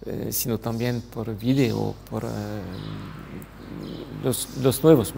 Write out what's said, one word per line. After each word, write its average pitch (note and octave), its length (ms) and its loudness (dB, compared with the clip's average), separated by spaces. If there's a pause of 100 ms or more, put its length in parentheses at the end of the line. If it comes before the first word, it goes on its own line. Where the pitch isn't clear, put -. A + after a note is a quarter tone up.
eh, A2+ 260 -4
sino A2+ 260 0
también A#2 440 -2
por A2+ 360 -6
video, G#2+ 580 4 (140)
por, A2+ 140 -4
eh, A2+ 40 -4 (2000)
los, - 380 -2
los B2+ 220 4
nuevos, D3+ 340 8